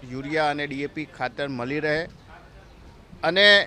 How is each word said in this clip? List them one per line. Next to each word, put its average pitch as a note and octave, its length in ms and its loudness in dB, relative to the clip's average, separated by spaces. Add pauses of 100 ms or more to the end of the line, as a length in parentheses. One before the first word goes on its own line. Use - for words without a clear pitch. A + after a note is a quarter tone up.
યુરિયા D3 420 -2
અને D3 160 -4
ડી C#3 160 -8
એ C#3+ 140 -8
પી D3+ 140 -8
ખાતર C3+ 380 -6
મળી C3+ 320 -6
રહે D3+ 160 -2 (1300)
અને F3+ 240 4 (200)